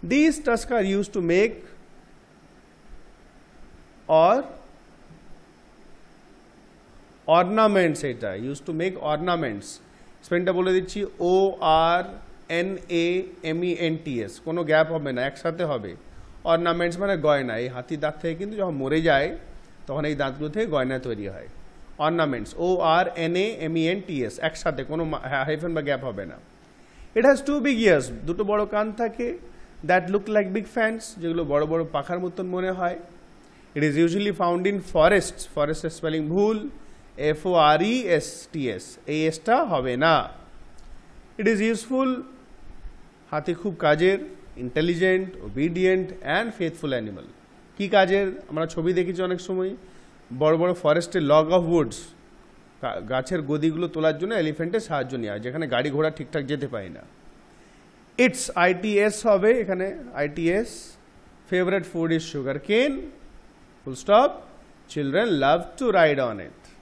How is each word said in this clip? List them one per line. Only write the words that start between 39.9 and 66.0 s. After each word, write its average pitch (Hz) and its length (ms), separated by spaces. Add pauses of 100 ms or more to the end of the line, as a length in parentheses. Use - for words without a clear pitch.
না। 165 100 (1300)
It 202 120
is 214 60 (140)
useful, 262 360 (1200)
হাতি 151 220 (100)
খুব 196 120 (120)
কাজের, 170 320 (460)
intelligent, 175 640 (200)
obedient 175 600 (280)
and 220 100 (120)
faithful 160 320 (100)
animal। 104 260 (500)
কি 202 100 (100)
কাজের? 196 300 (240)
আমরা 160 140 (100)
ছবি 165 240
দেখেছি 180 300
অনেক 180 200
সময়, 185 240 (720)
বড় 156 200
বড় 180 100 (100)
ফরেস্টে 170 380 (120)
log 156 140 (100)
of 180 60 (100)
woods, 147 240 (840)
গা-, 113 180 (120)
গাছের 131 280 (100)
গদিগুলো 156 440
তোলার 160 260
জন্য 196 120 (120)
এলিফ্যান্টের 170 440
সাহায্য 135 240 (100)
নেওয়া 104 120
হয়, 107 120
যেখানে 147 180 (100)
গাড়ি 127 220
ঘোড়া 156 220
ঠিকঠাক 147 340
যেতে 143 220
পায় 98 220
না। - 60 (1200)
Its, - 160 (220)
আই 180 60 (120)
টি 214 100 (140)
এস 208 100 (140)
হবে 202 200 (120)
এখানে, 185 240 (340)
আই 147 60 (100)
টি 170 80 (140)
এস, 226 120 (800)
favorite 180 420
food 165 240
is 160 160
sugar 135 240 (120)
cane, 247 260 (880)
full 131 220
stop, 240 260 (640)
children 151 340 (180)
love 160 180 (160)
to 269 60 (140)
ride 151 320